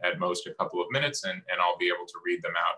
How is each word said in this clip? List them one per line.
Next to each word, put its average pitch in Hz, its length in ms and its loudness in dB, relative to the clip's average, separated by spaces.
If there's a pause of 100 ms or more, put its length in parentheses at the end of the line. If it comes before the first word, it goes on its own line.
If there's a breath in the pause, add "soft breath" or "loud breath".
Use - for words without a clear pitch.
at 87 140 2
most 87 280 0
a 82 80 -8
couple 87 280 0
of 85 80 -4
minutes, 139 340 0
and, 92 160 -4 (100)
and 90 120 0
I'll 87 160 4
be 87 100 2
able 87 180 0
to 87 180 -14
read 87 180 0
them 85 160 -2
out 85 200 2